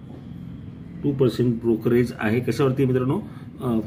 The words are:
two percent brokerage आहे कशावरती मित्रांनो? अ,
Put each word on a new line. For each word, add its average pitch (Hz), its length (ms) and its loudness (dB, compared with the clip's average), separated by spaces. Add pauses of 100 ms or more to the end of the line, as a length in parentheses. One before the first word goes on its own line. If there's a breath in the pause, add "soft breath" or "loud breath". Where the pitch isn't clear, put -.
(1040)
two 143 100 2
percent 127 420 4
brokerage 117 640 2
आहे 110 220 2
कशावरती 131 440 2
मित्रांनो? 127 360 2 (400 loud breath)
अ, 117 260 0